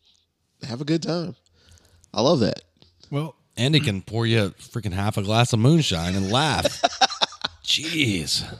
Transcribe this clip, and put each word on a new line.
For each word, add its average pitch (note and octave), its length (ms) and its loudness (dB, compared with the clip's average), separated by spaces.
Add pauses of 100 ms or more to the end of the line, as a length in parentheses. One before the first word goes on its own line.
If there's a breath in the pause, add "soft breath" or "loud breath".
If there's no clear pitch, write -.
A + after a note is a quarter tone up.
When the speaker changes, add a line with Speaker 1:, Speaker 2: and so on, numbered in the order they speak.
(640)
Speaker 1:
have B2 180 -8
a D3+ 40 -6
good D#3+ 180 0
time. D#3+ 320 -4 (800 soft breath)
I G#2 80 0
love C#3+ 180 6
that. - 220 0 (480)
Speaker 2:
Well, D3 240 -6 (220)
Speaker 3:
And C3+ 180 2
he D#3 60 6
can G2+ 220 -2
pour A#2 240 -4
you A2+ 180 4
a F2+ 60 -2
freaking - 420 -8
half G2+ 240 -2
a G#2+ 60 -2
glass A2 300 2
of A2+ 60 2
moonshine G2+ 560 2
and F#2+ 160 -2
laugh. B2+ 520 0
<laughs> - 840 -4
Jeez. C3+ 800 -2 (160)